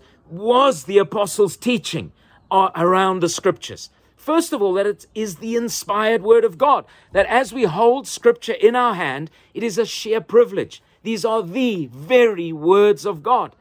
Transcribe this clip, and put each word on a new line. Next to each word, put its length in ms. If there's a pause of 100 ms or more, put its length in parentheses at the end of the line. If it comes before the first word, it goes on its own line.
(280)
was 560
the 140
apostles' 580
teaching, 560 (380)
uh, 260
around 440
the 80
scriptures. 600 (260)
First 360
of 100
all, 120
that 120
it 280
is 220
the 200
inspired 680
word 220
of 120
God, 280 (280)
that 140
as 260
we 120
hold 420
scripture 460
in 240
our 180
hand, 360 (240)
it 80
is 140
a 80
sheer 360
privilege. 640 (200)
These 220
are 180
the 500
very 600
words 520
of 180
God. 380